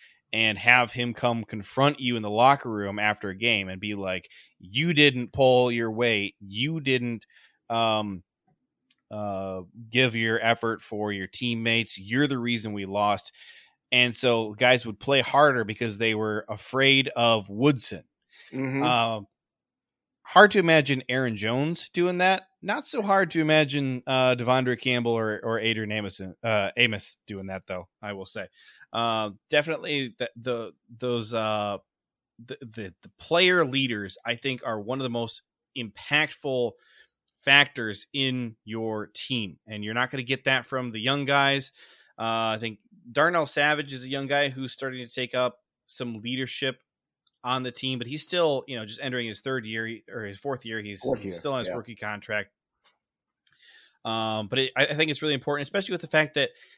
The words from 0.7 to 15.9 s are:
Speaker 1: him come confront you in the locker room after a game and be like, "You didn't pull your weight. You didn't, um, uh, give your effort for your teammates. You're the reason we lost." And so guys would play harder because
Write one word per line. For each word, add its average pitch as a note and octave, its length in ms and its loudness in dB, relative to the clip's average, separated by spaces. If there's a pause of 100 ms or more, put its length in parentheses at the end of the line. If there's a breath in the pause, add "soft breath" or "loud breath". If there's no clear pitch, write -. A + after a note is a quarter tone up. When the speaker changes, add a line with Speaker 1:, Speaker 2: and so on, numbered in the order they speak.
Speaker 1:
him A#2+ 240 -4
come A#2 280 0
confront C3+ 560 0
you B2 160 -2
in A2+ 60 -4
the G#2 80 -4
locker B2+ 400 4
room G#2 300 -4
after G#2 300 0
a F#2+ 60 -8
game G#2+ 320 0
and F#2 140 -10
be G#2 140 -6
like, F#2+ 340 -6 (300 soft breath)
"You C3 340 -2
didn't C3+ 400 4
pull B2 380 6
your A#2 200 0
weight. A2 480 0
You A#2 400 -4
didn't, B2 460 -2 (460 soft breath)
um, G#2+ 500 0 (880)
uh, G2 520 -6 (280)
give A#2+ 260 2
your A2+ 240 0
effort A2+ 440 0
for G#2 280 -6
your G2 140 -6
teammates. A2+ 720 -2
You're A2+ 300 0
the C3+ 100 -2
reason A#2 360 -4
we G2+ 120 -6
lost." G2+ 460 0 (600 soft breath)
And B2 240 4
so A2+ 380 2
guys B2 320 4
would A2 140 -8
play C3+ 220 2
harder C#3 440 4
because G#2+ 320 -4